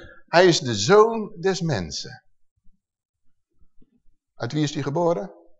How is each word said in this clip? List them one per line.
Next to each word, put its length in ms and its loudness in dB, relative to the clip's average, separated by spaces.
Hij 180 6
is 140 4
de 160 -4
Zoon 640 2
des 220 -4
mensen. 640 -8
Uit 160 -8
wie 120 -2
is 100 -4
hij 100 -6
geboren? 480 -4